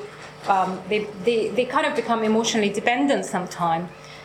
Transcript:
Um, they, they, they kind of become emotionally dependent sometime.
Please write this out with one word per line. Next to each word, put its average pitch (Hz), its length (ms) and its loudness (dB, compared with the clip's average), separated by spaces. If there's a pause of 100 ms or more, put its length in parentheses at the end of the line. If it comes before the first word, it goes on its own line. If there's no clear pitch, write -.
(460)
Um, 185 420 2
they, 214 200 0 (160)
they, 226 240 2
they 240 160 2
kind 302 220 2
of 285 100 0
become 220 260 0
emotionally 220 480 2
dependent 240 540 2
sometime. 175 640 -2 (360)